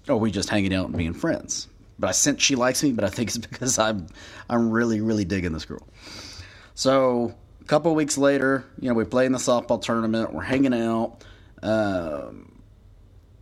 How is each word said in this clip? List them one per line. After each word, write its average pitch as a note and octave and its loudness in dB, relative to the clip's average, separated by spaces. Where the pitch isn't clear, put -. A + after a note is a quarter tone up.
are C3 2
we A2 2
just F#2+ -2
hanging G2 0
out F#2+ 0
and D#2 -6
being E2+ -2
friends? - -6
But G2 -2
I - -2
sense C#3+ 0
she C#3 2
likes B2 2
me, D3 4
but G#2+ 0
I G2 2
think G#2 -4
it's A#2 -6
<laughs> A#2 -10
because C3 -4
I'm, G#2+ 0
I'm A#2 2
really, A2+ 2
really G#2+ 2
digging F2 -2
this D#2 -8
girl. - -14
So B2+ 2
a - -20
couple D#3 2
weeks D3 0
later, C3+ 4
you C3 -4
know, A#2+ 2
we A2 2
play B2 2
in B2+ 2
the C3 0
softball A#2+ 0
tournament. A2+ -2
We're E2 -6
hanging C3 2
out. A2+ -2
Um, E2 -4